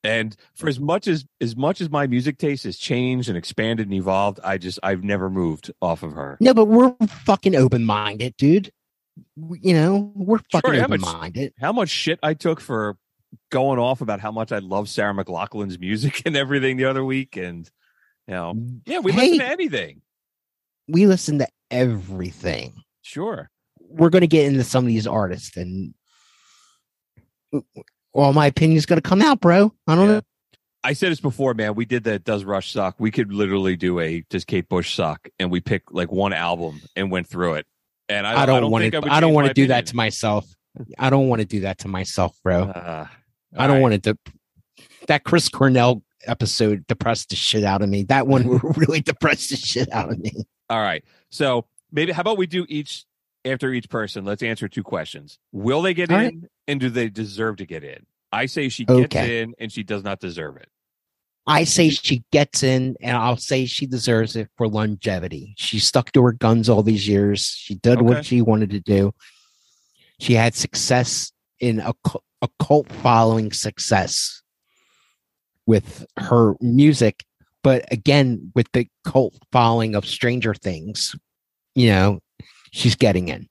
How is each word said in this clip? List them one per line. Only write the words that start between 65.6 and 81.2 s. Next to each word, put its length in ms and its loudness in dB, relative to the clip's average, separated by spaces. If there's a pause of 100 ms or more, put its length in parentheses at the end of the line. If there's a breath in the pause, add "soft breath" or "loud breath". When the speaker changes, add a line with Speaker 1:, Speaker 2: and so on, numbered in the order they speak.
Speaker 2:
stuck 320 2
to 100 6
her 100 6
guns 360 2
all 160 4
these 240 0
years. 380 2
She 300 -10
did 260 4
what 160 4
Speaker 1:
Okay. 40 -8
Speaker 2:
she 200 2
wanted 280 2
to 100 -6
do. 320 2 (1080 soft breath)
She 140 2
had 200 4
success 800 -2 (260)
in 220 -2
a 120 -6 (120)
cu-, 160 -4 (220)
a 60 -4 (120)
cult 320 2
following 580 4
success 920 -4 (1200)
with 400 0 (120)
her 420 4
music, 640 4 (400)
but 280 2
again, 640 2
with 180 2
the 160 0 (160)
cult 300 0 (180)
following 420 4
of 120 -2
Stranger 480 -2
Things, 640 -8 (580)